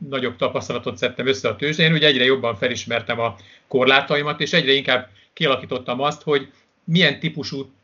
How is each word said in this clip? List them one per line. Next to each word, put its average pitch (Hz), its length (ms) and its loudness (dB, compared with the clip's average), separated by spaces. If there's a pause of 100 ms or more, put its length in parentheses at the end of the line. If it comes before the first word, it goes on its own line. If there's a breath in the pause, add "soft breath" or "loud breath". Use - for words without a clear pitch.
nagyobb 123 260 -4
tapasztalatot 120 600 -4
szedtem 123 300 -4
össze 131 220 0
a 107 60 -4
tőzsdén, 156 380 2
úgy 151 100 2
egyre 135 200 4
jobban 117 320 2
felismertem 117 640 -4
a 113 160 -2 (320 loud breath)
korlátaimat, 143 760 2
és 147 120 -4
egyre 139 180 4
inkább 131 380 0 (240 soft breath)
kialakítottam 127 680 -2
azt, 147 200 -2
hogy 143 300 -2 (320 soft breath)
milyen 165 360 2
típusú 143 500 -8 (140)